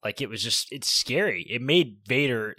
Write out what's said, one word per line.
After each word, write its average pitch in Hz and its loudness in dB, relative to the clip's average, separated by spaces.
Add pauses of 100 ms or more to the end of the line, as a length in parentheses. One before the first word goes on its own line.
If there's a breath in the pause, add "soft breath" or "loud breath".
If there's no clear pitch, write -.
like, 107 -4
it 127 -4
was 107 -8
just, - -2
it's - -6
scary. 127 0
It 120 -2
made 135 4 (100)
Vader 120 0